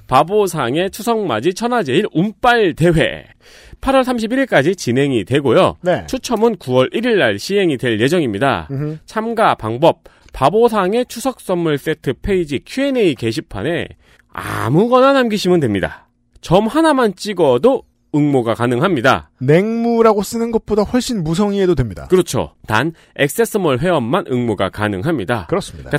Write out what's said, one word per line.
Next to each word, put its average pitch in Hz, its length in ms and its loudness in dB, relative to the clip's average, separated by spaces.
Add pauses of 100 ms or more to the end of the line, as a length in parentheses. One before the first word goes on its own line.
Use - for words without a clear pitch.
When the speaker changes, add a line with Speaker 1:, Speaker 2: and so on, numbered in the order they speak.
Speaker 1:
바보상의 160 840 0
추석 220 340 -4
맞이 139 300 -2
천하제일 214 580 0
운빨 214 640 2
대회. 143 500 0 (560)
팔월 269 220 2
삼십일 240 360 -2
일까지 190 360 2
진행이 127 500 0
되고요. 131 560 2
Speaker 2:
네. 156 240 -2
Speaker 1:
추첨은 226 520 -2
구월 127 360 0
일 226 140 -2
일 226 100 2
날 110 220 0
시행이 185 380 0
될 113 220 -2
예정입니다. 123 720 0
Speaker 2:
음흠. 151 280 -8 (100)
Speaker 1:
참가 220 480 0
방법. 123 480 0 (280)
바보상의 214 760 2
추석 247 340 -8
선물 170 380 -2
세트 - 420 -4
페이지 175 420 -2
Q - 200 -6
and 277 160 0
A 170 160 2
게시판에 117 720 -6 (440)
아무거나 151 800 2
남기시면 208 460 2
됩니다. 101 480 -2 (340)
점 202 260 2
하나만 262 480 2
찍어도 180 680 2 (320)
응모가 139 380 2
가능합니다. 123 840 0
Speaker 2:
냉무라고 220 800 2
쓰는 233 300 -4
것보다 214 320 0
훨씬 233 400 -2
무성의해도 190 520 0
됩니다. 101 340 -4
Speaker 1:
그렇죠. 123 440 0 (140)
단 123 260 0 (220)
액세스몰 160 640 0
회원만 160 520 0
응모가 113 380 -2
가능합니다. 107 800 -4
Speaker 2:
그렇습니다. - 420 -6
Speaker 1:
그러니까 147 100 0